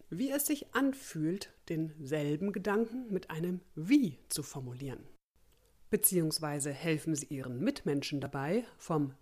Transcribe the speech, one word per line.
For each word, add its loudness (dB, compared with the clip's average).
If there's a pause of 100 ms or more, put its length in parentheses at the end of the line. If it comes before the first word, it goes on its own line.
(100)
wie -2
es 0
sich -4
anfühlt, 0 (140)
denselben 0
Gedanken 0
mit -2
einem -2 (160)
Wie 4 (120)
zu -2
formulieren. -8 (840)
Beziehungsweise 2
helfen 0
Sie -4
Ihren -4
Mitmenschen 0
dabei, 0 (140)
vom 0